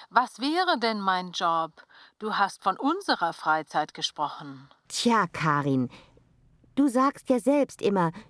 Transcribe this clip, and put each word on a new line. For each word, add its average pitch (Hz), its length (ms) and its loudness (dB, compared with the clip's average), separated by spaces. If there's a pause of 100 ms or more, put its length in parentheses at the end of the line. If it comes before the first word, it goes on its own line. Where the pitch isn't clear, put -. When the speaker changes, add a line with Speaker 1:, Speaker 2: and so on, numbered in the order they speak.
Speaker 1:
was 233 300 0
wäre 320 400 0
denn 226 200 -2
mein 185 320 -2
Job? 165 540 -2 (320)
Du 208 180 -6
hast 190 280 -2
von 190 140 0
unserer 269 560 -2
Freizeit 156 600 -2
gesprochen. 143 760 -8 (180)
Speaker 2:
Tja, 220 400 2
Karin, 143 600 0 (840)
du 285 120 4
sagst 262 420 0
ja 247 100 4
selbst 277 420 0
immer, 185 300 2 (180)